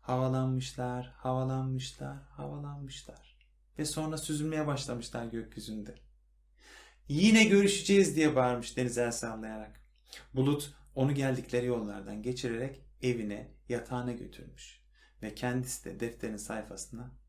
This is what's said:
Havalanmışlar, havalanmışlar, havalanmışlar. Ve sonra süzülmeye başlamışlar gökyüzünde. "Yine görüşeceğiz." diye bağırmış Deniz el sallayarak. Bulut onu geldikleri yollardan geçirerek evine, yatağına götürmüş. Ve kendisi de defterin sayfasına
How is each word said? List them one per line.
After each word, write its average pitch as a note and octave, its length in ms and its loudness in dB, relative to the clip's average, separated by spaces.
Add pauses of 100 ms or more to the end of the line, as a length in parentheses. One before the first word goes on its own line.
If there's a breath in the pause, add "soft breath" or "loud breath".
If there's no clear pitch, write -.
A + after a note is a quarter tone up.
Havalanmışlar, C3 1160 0
havalanmışlar, C3 1040 -4
havalanmışlar. C#3+ 1120 -14 (420)
Ve D#3+ 60 -2
sonra D#3 340 -4
süzülmeye D3+ 480 -2
başlamışlar A#2+ 600 -4
gökyüzünde. A2 680 -8 (1120 loud breath)
"Yine G#3+ 360 10
görüşeceğiz." G3 720 6
diye D3+ 200 6
bağırmış B2 400 2
Deniz B2 220 0
el A#2+ 140 2
sallayarak. A2 680 -8 (540 loud breath)
Bulut C#3 400 2 (200 loud breath)
onu C3+ 200 2
geldikleri C3 520 0
yollardan G#2 560 -4
geçirerek B2+ 600 -4 (200)
evine, A2 480 -2 (180)
yatağına B2 440 -4
götürmüş. - 680 -14 (420 soft breath)
Ve G#2+ 120 -8
kendisi B2+ 500 -4
de G2 160 -10
defterin A#2 360 -6
sayfasına A2 720 -10 (180)